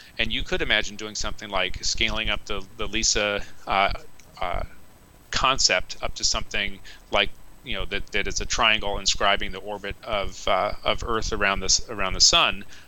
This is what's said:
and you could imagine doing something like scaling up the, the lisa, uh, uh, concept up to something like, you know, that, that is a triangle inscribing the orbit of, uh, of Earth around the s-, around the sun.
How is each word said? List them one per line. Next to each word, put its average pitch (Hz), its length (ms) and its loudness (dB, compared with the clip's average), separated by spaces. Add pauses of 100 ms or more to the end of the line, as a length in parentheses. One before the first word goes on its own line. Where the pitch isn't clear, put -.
(200)
and 113 120 0
you 127 120 -2
could 175 180 -2
imagine 107 340 2
doing 104 200 -8
something 107 340 -4
like 92 340 0
scaling 110 460 0
up 104 160 -2
the, 98 180 -4 (140)
the 104 100 -2
lisa, 104 540 0 (240)
uh, 98 280 4 (460)
uh, 92 220 -2 (680)
concept - 720 2
up - 120 -2
to - 80 -2
something 101 540 0 (320)
like, 101 220 4 (320)
you 117 100 -6
know, 95 120 -2
that, 98 220 -2
that 101 200 0
is 92 140 -2
a 104 40 0
triangle 104 540 2
inscribing 101 520 2
the 92 60 -8
orbit 101 460 -6
of, 98 440 -2
uh, 98 260 4 (100)
of 104 200 0
Earth 113 300 0
around 98 260 2
the 95 60 -2
s-, - 240 2
around 98 240 -2
the 90 80 0
sun. 202 420 4 (240)